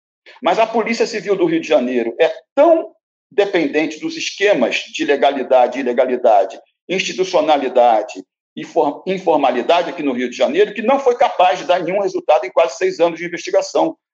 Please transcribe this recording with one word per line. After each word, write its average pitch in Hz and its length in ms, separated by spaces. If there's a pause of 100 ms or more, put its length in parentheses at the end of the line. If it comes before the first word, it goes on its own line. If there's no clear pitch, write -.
(420)
Mas 185 160
a 220 80
Polícia 226 400
Civil 196 300
do 170 100
Rio 165 140
de 160 80
Janeiro 123 500
é - 140 (240)
tão 330 380 (360)
dependente 160 720
dos 160 160
esquemas 156 640
de - 260
legalidade 131 760
e 135 40
ilegalidade, 120 760 (300)
institucionalidade 135 1400 (320)
e 156 80
for-, 151 420
informalidade 160 840
aqui 147 120
no 139 120
Rio 123 160
de - 80
Janeiro, 160 360
que 233 80
não 262 160
foi 247 180
capaz 240 440
de 165 60
dar 175 180
nenhum 180 160
resultado 185 460
em 185 60
quase 170 260
seis 185 240
anos 165 180
de 175 60
investigação. 175 720 (160)